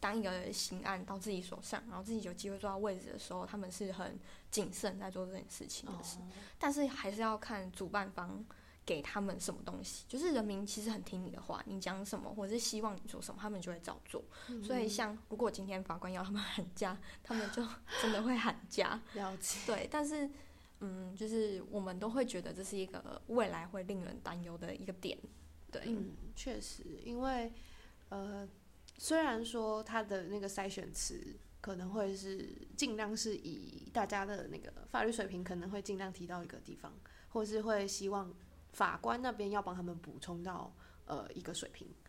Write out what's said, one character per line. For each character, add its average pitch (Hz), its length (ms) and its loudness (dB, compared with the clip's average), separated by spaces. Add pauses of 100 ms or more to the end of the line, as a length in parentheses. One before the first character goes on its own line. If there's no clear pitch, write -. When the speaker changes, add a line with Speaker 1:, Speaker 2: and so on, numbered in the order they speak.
Speaker 1:
当 208 160 4
一 220 60 4
个 185 280 2
刑 185 300 0
案 190 240 0
到 196 120 -4
自 190 120 -2
己 185 120 2
手 - 200 -6
上， - 260 -2
然 202 80 -6
后 185 80 -4
自 214 80 -2
己 226 120 2
有 180 100 -2
机 196 160 -4
会 196 80 -2
坐 196 120 0
到 196 80 0
位 196 200 4
置 180 160 -8
的 - 60 -6
时 - 120 -6
候， 180 140 -2
他 190 100 -6
们 185 160 -2
是 190 200 0
很 185 280 -2 (300)
谨 185 240 2
慎 190 240 0
在 196 140 -4
做 185 160 -2
这 185 60 -6
件 190 140 -6
事 - 200 -8
情 - 220 -6
的 175 140 -4
事。 - 140 -6
Speaker 2:
哦。 - 60 -8 (340)
Speaker 1:
但 285 160 6
是 285 140 6
还 226 240 0
是 214 100 2
要 220 160 4
看 196 340 -2
主 185 160 -2
办 196 240 2
方 185 320 -4 (400)
给 160 160 4
他 202 220 0
们 135 180 0
什 175 140 0
么 - 100 -6
东 185 200 -4
西， - 240 -6
就 247 100 -2
是 330 140 4
人 247 120 6
民 202 220 2
其 202 160 -2
实 214 80 0
很 202 140 0
听 185 200 -2
你 180 60 -2
的 - 100 -6
话， - 280 -4
你 196 120 -2
讲 190 240 0
什 202 160 -2
么 - 140 -4
或 208 140 -2
者 202 60 0
是 240 60 4
希 220 220 2
望 214 140 2
你 180 120 -4
做 - 140 -4
什 - 120 -4
么， 196 60 -8
他 208 80 -2
们 202 140 -2
就 175 100 -2
会 170 80 -4
照 - 240 -6
做。 - 200 -4 (260)
Speaker 2:
嗯。 233 140 -4
Speaker 1:
所 247 140 4
以 220 120 6
像 214 260 2 (140)
如 220 80 -2
果 220 120 6
今 196 160 -2
天 190 180 0
法 180 140 -2
官 185 140 -2
要 180 120 0
他 190 80 0
们 202 100 2
喊 202 320 0
价， 185 240 2 (260)
他 233 120 0
们 214 160 4
就 240 120 2 (380)
真 226 100 8
的 214 120 6
会 247 120 6
喊 226 320 4
价。 - 380 4
Speaker 2:
<laughs> - 80 -12
了 196 240 0
解。 - 300 0
Speaker 1:
对， 214 240 4
但 294 140 6
是， 294 220 4 (520)
嗯， 185 360 -4
就 214 120 0
是 214 420 4
我 208 100 0
们 185 200 0
都 208 100 2
会 247 160 6
觉 180 160 0
得 175 100 -4
这 185 120 -4
是 196 120 -2
一 190 120 2
个 - 400 -6
未 226 220 6
来 170 180 -2
会 190 160 -2
令 190 200 0
人 - 200 -4
担 175 200 -2
忧 170 140 -6
的 175 180 -4
一 185 80 -6
个 190 100 -4
点。 - 220 -2 (560)
对。 - 140 -4
Speaker 2:
嗯， 202 300 0 (200)
确 226 240 -2
实， - 240 -8 (220)
因 240 160 -2
为， 247 320 4 (560)
呃， 196 400 -2 (480)
虽 - 200 6
然 240 280 6
说 220 380 2
他 220 200 2
的 196 200 0
那 202 160 0
个 196 100 0
筛 196 180 0
选 180 240 -4
词 - 440 -2 (260)
可 196 140 -2
能 180 140 -2
会 196 260 4
是 190 380 -4 (220)
尽 233 220 4
量 214 180 2
是 214 220 2
以 - 560 -6
大 - 120 6
家 202 200 2
的 196 220 -2
那 160 100 -6
个 - 160 -8 (160)
法 220 140 4
律 226 80 6
水 226 160 2
平， 180 160 -2
可 180 120 -2
能 175 140 -2
会 202 120 -2
尽 196 160 -2
量 190 140 -2
提 185 160 -8
到 175 160 -2
一 175 40 -8
个 - 100 -10
地 - 180 -10
方， - 160 -12 (380)
或 220 160 2
是 214 160 2
会 208 260 6
希 196 220 2
望 196 220 2 (420)
法 175 240 6
官 233 240 4
那 254 100 4
边 208 200 2
要 208 100 4
帮 185 120 0
他 185 80 -2
们 175 160 -2
补 147 220 -10
充 175 240 -4
到， 180 300 -4 (320)
呃， 120 280 -2
一 - 80 -4
个 - 120 -4
水 - 160 -2
平。 - 180 -12 (220)